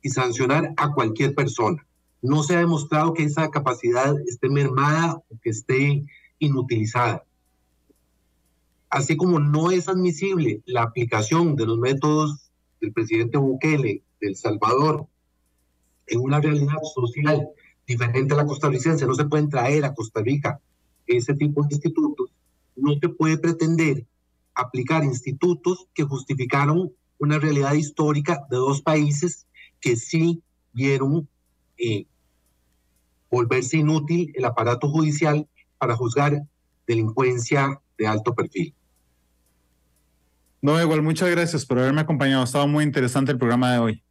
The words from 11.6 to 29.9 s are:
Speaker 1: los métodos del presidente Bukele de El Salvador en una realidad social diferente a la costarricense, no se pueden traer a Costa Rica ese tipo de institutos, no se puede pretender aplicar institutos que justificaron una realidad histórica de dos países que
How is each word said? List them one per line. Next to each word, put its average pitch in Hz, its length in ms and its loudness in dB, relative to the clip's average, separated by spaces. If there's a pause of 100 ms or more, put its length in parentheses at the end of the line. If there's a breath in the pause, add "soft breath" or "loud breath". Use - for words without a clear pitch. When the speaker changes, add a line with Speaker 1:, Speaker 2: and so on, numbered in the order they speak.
Speaker 1:
los 113 120 0
métodos 147 760 0 (280)
del 104 140 -6
presidente 113 440 -2
Bukele 135 640 0 (200)
de 104 60 -4
El 95 100 -4
Salvador 107 720 0 (1000)
en 117 140 -2
una 139 180 0
realidad 147 380 0 (180)
social 147 520 0 (380 soft breath)
diferente 127 480 0
a 147 40 2
la 147 80 2
costarricense, 147 600 0
no 123 80 0
se 147 120 0
pueden 151 240 0
traer 139 340 0
a 139 100 -2
Costa - 280 -6
Rica 139 380 -2 (460)
ese 120 280 0
tipo 147 280 0
de 147 100 2
institutos, 147 580 -2 (460)
no 139 240 0
se 175 80 0
puede 160 300 0
pretender 165 680 0 (480)
aplicar 127 520 -2
institutos 170 880 -2
que 156 100 -2
justificaron 143 880 -2 (260)
una 147 220 0
realidad 143 340 2
histórica 151 760 0
de 127 80 -2
dos 139 240 0
países 151 680 0 (320 loud breath)
que 123 160 0